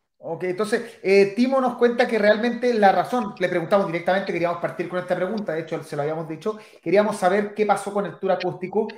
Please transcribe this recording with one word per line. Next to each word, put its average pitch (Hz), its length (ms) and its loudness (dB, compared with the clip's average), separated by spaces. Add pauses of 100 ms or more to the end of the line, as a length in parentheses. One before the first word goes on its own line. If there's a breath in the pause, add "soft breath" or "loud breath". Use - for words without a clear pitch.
(280)
Ok, 160 180 -8
entonces, 208 580 -4
eh, 196 320 4
Timo 262 260 2
nos 240 140 0
cuenta 240 320 4
que 233 100 -2
realmente 233 560 2
la 202 180 6
razón, 190 460 -2
le 185 100 0
preguntamos 180 380 2
directamente, 185 480 -2
queríamos 170 260 0
partir 160 300 -6
con 180 80 -6
esta 180 180 -2
pregunta, 185 380 -4
de 160 80 -4
hecho, 160 220 -8
se - 120 -12
lo 143 60 -2
habíamos 156 260 -4
dicho, 160 300 -8 (240 loud breath)
queríamos 208 360 2
saber 202 360 0
qué 214 140 -2
pasó 202 260 0
con 196 140 -2
el 156 100 -12
tour 196 140 -2
acústico, 180 560 -2 (100)